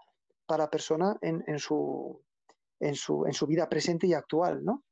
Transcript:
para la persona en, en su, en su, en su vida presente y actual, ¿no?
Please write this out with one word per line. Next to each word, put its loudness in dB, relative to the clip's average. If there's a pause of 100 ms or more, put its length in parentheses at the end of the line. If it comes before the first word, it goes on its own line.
(460)
para 2
la -2
persona 0
en, -2
en -2
su, -4 (580)
en 0
su, 0
en 0
su -2
vida 0
presente 0
y 6
actual, 0
¿no? -2